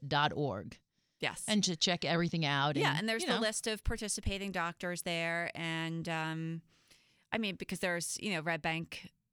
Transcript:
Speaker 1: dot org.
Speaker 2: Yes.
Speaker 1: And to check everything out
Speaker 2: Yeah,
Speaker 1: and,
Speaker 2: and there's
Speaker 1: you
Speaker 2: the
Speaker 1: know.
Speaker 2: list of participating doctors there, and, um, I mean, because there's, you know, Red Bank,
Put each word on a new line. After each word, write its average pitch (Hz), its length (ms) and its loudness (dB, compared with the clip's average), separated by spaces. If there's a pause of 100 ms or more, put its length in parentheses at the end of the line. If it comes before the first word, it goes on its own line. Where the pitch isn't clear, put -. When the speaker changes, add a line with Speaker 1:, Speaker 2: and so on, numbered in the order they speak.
Speaker 1:
dot 147 300 4
org. 110 420 -2 (420)
Speaker 2:
Yes. - 280 -4
Speaker 1:
And 214 160 6
to 180 120 2
check - 280 2
everything 165 400 2
out 143 320 4
Speaker 2:
Yeah, - 140 4
Speaker 1:
and, 147 100 2
Speaker 2:
and 214 80 0
there's 226 140 0
Speaker 1:
you 359 60 0
Speaker 2:
the 185 80 2
Speaker 1:
know. 208 40 0
Speaker 2:
list 220 260 0
of 214 180 -2
participating 202 680 -2
doctors 175 480 -2
there, 170 540 -2
and, 165 560 -2
um, 160 500 -2 (720)
I 220 60 2
mean, 208 180 -2
because - 220 -6
there's, 175 420 0
you 208 140 -2
know, 156 80 0
Red 165 180 0
Bank, 165 500 -4 (220)